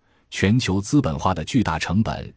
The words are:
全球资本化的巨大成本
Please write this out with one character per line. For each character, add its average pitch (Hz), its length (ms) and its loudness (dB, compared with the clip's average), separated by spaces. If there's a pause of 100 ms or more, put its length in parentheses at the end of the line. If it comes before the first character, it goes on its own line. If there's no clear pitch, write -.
(300)
全 107 300 2
球 101 200 0
资 135 220 2
本 76 160 -2
化 95 160 0
的 - 100 -6
巨 113 200 0
大 80 160 -2
成 104 240 0
本 69 340 -6